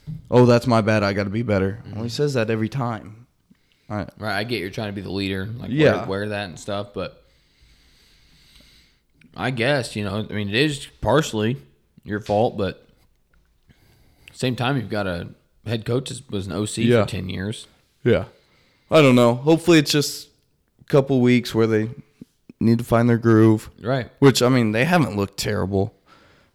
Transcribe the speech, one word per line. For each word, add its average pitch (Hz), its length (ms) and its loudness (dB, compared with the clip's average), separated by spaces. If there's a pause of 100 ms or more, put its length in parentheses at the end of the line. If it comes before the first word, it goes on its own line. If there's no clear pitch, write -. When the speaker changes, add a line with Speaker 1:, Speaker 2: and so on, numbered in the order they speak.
(300)
Speaker 1:
"Oh, 123 160 6
that's 120 200 4
my 113 140 2
bad. 107 220 2
I 101 100 0
gotta 101 180 -4
be 110 120 -4
better." 101 420 0
Speaker 2:
Mm-hmm. 101 100 -16
Speaker 1:
Well, 107 100 -8
he 120 60 -8
says 143 240 -2
that 110 160 -2
every 110 180 -2
time. 117 580 -8 (640)
I 104 160 -6 (120)
Speaker 2:
Right, 101 200 -6
I 107 60 -4
get 117 160 -6
you're 95 100 -8
trying 107 180 -8
to 101 40 -10
be 101 80 -10
the 92 100 -10
leader, 95 360 -6
like, 117 260 -10
Speaker 1:
Yeah. 127 280 2
Speaker 2:
wear, 95 200 -6
wear 104 80 -6
that 101 220 -6
and - 80 -18
stuff, 101 340 -10
but - 320 -10 (2000)
I 117 140 -4
guess, 127 460 -2
you 104 80 -4
know, 101 240 -6
I - 60 -14
mean, 104 160 -6
it 101 40 -4
is 143 320 -2 (140)
partially 117 560 0 (480)
your 104 160 -6
fault, 104 380 -2
but 92 280 -6 (1500)
same 131 240 -4
time, 127 200 -2
you've 101 140 -6
got 104 160 -4
a 90 220 -6 (360)
head 110 220 -8
coach 127 240 -4
that - 200 -18
was 98 160 -6
an 92 60 -10
O 104 140 -6
C 113 180 -6
Speaker 1:
Yeah. 117 200 4
Speaker 2:
for 95 60 -8
ten 95 200 -8
years. 98 360 -8 (380)
Speaker 1:
Yeah. 101 200 2 (640)
I 156 100 6
don't 131 140 6
know. 120 220 6
Hopefully 160 420 4
it's 143 120 0
just - 380 -4 (520)
a - 40 -20
couple 135 360 2
weeks 123 340 2
where 113 120 2
they 110 220 0 (720)
need 117 180 4
to 120 60 -6
find 117 240 2
their 117 100 4
groove. 110 520 4 (100)
Speaker 2:
Right. 120 380 -6
Speaker 1:
Which, 135 240 6
I 120 80 4
mean, 120 220 2
they 117 120 0
haven't 151 320 0
looked 98 220 -4
terrible. 98 560 -2 (600)